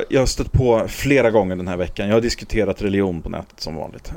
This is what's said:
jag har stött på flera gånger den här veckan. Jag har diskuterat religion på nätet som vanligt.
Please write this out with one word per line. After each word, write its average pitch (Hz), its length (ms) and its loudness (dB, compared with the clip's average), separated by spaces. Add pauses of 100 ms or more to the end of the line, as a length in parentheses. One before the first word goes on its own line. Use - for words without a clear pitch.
jag 135 120 2
har 127 40 2
stött - 260 -4
på 117 360 4
flera 131 440 2
gånger 95 240 4
den 90 120 -6
här 92 100 -4
veckan. 90 300 -4
Jag 107 80 4
har 117 60 4
diskuterat 110 600 -2
religion 98 400 0
på 87 80 -10
nätet 82 300 -12
som 80 160 -8
vanligt. - 420 -12